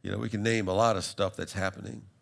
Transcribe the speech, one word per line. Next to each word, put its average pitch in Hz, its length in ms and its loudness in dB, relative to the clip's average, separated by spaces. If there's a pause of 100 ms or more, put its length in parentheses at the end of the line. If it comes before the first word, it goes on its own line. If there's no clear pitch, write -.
You 95 80 -2
know, 101 80 -2
we 113 100 -2
can 104 140 -2
name 113 240 2
a 92 60 2
lot 110 220 6
of 87 80 -2
stuff - 320 -2
that's - 180 -6
happening. 98 500 -4 (180)